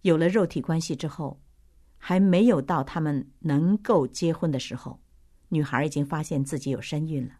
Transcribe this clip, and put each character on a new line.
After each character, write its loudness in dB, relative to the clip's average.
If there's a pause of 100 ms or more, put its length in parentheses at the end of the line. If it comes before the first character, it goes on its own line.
有 4
了 4
肉 4
体 -6
关 0
系 -4
之 -6
后， -8 (560)
还 0
没 6
有 4
到 -2
他 -6
们 -2 (120)
能 2
够 2
结 -2
婚 -2
的 -2
时 -8
候， -14 (500)
女 0
孩 -2
已 -2
经 -2
发 -4
现 -2
自 -4
己 -4
有 -4
身 -4
孕 -4
了。 -14